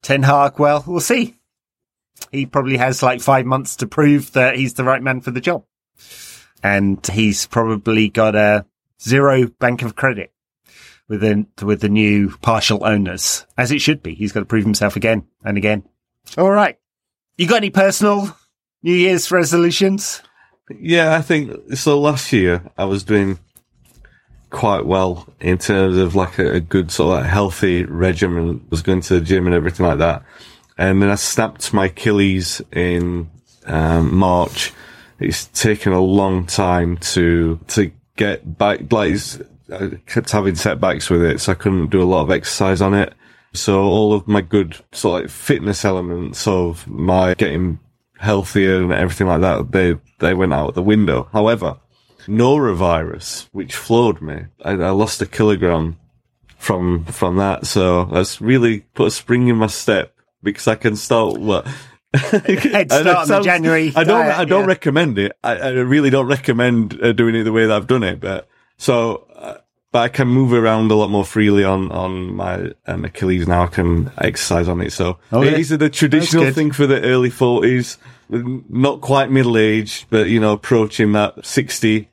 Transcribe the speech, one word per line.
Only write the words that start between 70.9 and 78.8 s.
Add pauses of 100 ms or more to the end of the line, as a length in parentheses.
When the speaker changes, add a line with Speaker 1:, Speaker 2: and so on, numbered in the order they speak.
Speaker 2:
a
lot
more
freely
on,
on
my, (140)
um,
Achilles
now.
I
can
exercise
on
it.
So (140)
Speaker 1:
Okay.
Speaker 2:
it
is
the
traditional
Speaker 1:
That's
good.
Speaker 2:
thing
for
the
early
forties, (340)
n-,
not